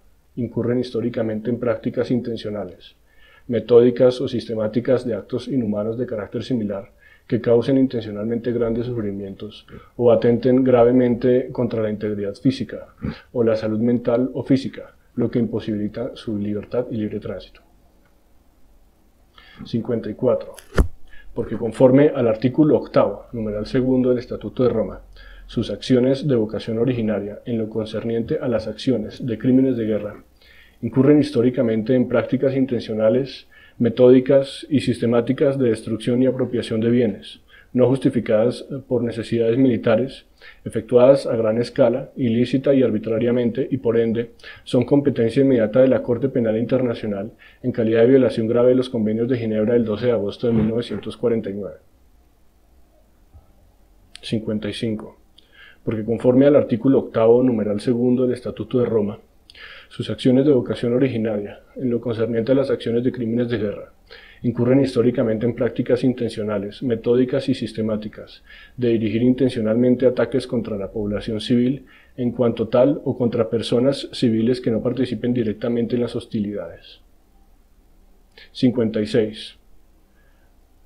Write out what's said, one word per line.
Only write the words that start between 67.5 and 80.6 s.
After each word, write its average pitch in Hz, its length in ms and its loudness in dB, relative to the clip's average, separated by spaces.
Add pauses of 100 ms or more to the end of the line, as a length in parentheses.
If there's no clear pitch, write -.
sistemáticas 110 880 -6 (340)
de 120 120 0
dirigir 113 320 0
intencionalmente 123 840 2
ataques 123 420 0
contra 110 300 -4
la 95 140 -8
población 104 500 -4
civil 127 440 0 (300)
en 120 160 -2
cuanto 113 360 0
tal 139 360 2
o 131 140 -4
contra 117 320 -2
personas 123 640 0
civiles 113 480 0
que 120 100 -2
no 104 100 -2
participen 123 520 -4
directamente 117 640 -2
en 120 80 0
las 117 120 -6
hostilidades. 101 840 -8 (1500)
Cincuenta 113 500 0
y 107 60 -2
seis. 107 500 -4 (1300)